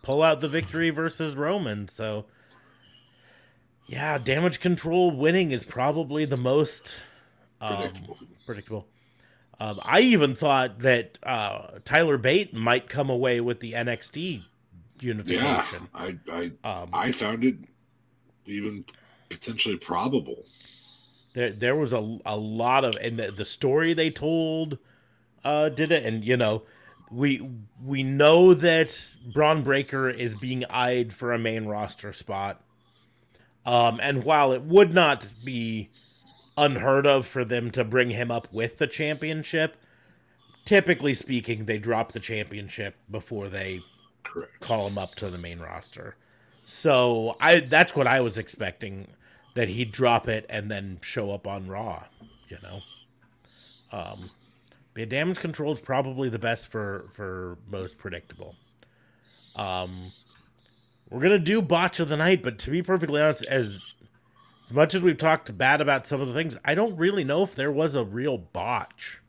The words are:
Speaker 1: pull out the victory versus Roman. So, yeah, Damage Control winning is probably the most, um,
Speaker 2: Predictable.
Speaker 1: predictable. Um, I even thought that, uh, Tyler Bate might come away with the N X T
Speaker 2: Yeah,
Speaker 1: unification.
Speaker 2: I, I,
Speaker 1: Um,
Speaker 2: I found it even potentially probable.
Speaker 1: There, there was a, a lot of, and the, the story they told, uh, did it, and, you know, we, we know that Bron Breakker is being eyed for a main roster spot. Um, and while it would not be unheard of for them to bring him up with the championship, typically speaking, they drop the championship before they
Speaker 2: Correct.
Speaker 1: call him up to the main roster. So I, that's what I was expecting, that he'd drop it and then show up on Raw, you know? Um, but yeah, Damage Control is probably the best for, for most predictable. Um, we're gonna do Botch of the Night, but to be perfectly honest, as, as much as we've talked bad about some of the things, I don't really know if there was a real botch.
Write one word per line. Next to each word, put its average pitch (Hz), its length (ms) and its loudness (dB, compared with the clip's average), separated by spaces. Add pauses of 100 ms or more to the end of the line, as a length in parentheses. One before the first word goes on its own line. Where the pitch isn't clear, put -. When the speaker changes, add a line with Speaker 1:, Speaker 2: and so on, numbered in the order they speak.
Speaker 1:
pull 143 200 2
out 156 200 4
the 156 60 -4
victory 160 420 -2
versus 160 440 -4
Roman. 139 540 -4
So, 107 380 -8 (1600)
yeah, 143 320 -4
Damage 139 420 0
Control 175 500 2
winning 160 400 2
is 123 140 -4
probably 147 640 -2
the 135 100 -2
most, 135 600 0 (680)
um, 104 160 -4
Speaker 2:
Predictable. 95 400 -10 (260)
Speaker 1:
predictable. 104 420 -10 (720)
Um, 107 240 -8
I 160 180 4
even 180 340 6
thought 127 460 0
that, 123 420 2
uh, 104 640 -6
Tyler 151 320 4
Bate 143 340 2
might 120 340 0
come 135 220 -4
away 123 320 0
with 120 200 -2
the 113 140 -12
N 117 140 -4
X 117 220 -8
T 151 340 -8 (560)
Speaker 2:
Yeah, 127 60 -8
Speaker 1:
unification. 90 880 -2
Speaker 2:
I, 92 240 -10 (120)
I, 85 220 -8 (100)
Speaker 1:
Um, 90 300 -10
Speaker 2:
I 104 180 -2
found 113 320 -4
it 127 140 2 (880)
even 104 400 -10 (460)
potentially 113 480 -6
probable. 117 680 -4 (880)
Speaker 1:
There, 123 180 -2
there 120 260 0
was 127 180 0
a, 110 320 -4
a 107 100 -4
lot 113 480 2
of, 117 120 0
and 117 220 -4
the, 101 140 -4
the 98 140 -8
story 156 480 0
they 160 160 0
told, 160 680 -2 (680)
uh, 151 240 2
did 147 220 0
it, 147 120 2
and, 113 180 -4
you 123 140 2
know, 110 280 0 (460)
we, 135 380 -2 (360)
we 135 180 -4
know 151 520 8
that 160 600 2 (180)
Bron 151 300 4
Breakker 135 480 0
is 117 240 -6
being 127 340 -6
eyed 123 440 0
for 120 200 -6
a 117 60 0
main 113 280 -4
roster 104 460 -8
spot. 98 480 -8 (1080)
Um, 117 360 4
and 135 220 -2
while 143 280 4
it 127 100 -2
would 170 300 6
not 151 360 4 (160)
be 113 460 -6 (680)
unheard 139 500 4
of 139 200 6
for 127 180 -4
them 117 280 -2
to 127 120 0
bring 123 260 2
him 120 220 -4
up 117 200 -6
with 113 260 -4
the 156 80 0
championship, 156 920 -4 (880)
typically 175 500 4
speaking, 113 520 -4
they 107 120 -2
drop 113 340 -2
the 113 80 -10
championship 104 760 -10 (140)
before 101 380 -10
they 95 320 -8 (440)
Speaker 2:
Correct. - 360 -12
Speaker 1:
call 107 260 -2
him 101 120 -6
up 95 180 -8
to 101 140 -8
the 87 80 -12
main 85 220 -12
roster. - 560 -16 (480)
So 123 760 2
I, 165 200 8
that's 151 340 4
what 135 120 2
I 131 160 4
was 113 160 -2
expecting, 98 680 -10 (480)
that 117 140 0
he'd 107 240 -4
drop 120 340 4
it 110 220 -6
and 104 220 -8
then 98 300 -8
show 104 300 -8
up 98 160 -10
on 98 220 -10
Raw, 98 340 -10 (460)
you 92 140 -18
know? 95 180 -14 (1120)
Um, 92 380 -12 (600)
but 110 80 -12
yeah, 113 60 -6
Damage 151 320 -2
Control 156 340 -6
is 135 80 -6
probably 131 480 -2
the 113 100 -6
best 113 300 -6
for, 101 440 -8
for 92 460 -10 (100)
most 95 300 -10
predictable. - 560 -14 (1040)
Um, 92 560 -8 (960)
we're 120 100 -8
gonna 190 180 6
do 190 220 2
Botch 175 380 0
of 165 100 0
the 151 80 -2
Night, 175 280 2
but 113 160 -6
to 123 100 -8
be 165 100 -2
perfectly 165 400 0
honest, 151 240 2
as, 107 380 -2 (840)
as - 60 -16
much 151 220 4
as 185 80 0
we've 165 160 4
talked 156 400 0
bad 135 220 4
about 139 260 0
some 139 140 -2
of 135 80 -4
the 120 60 -6
things, 156 300 -4
I 151 120 2
don't 208 200 0
really 180 280 0
know 147 180 2
if 190 140 -2
there 143 160 -2
was 143 240 0
a 120 80 0
real 120 340 -4
botch. 95 920 -6